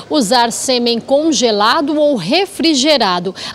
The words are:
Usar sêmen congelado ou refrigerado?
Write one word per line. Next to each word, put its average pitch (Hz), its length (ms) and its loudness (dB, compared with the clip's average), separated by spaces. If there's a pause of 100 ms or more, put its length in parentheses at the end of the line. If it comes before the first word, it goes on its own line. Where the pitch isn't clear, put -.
Usar 240 440 2
sêmen 240 480 -2
congelado 269 1000 0
ou 294 160 2
refrigerado? 240 1200 0 (200)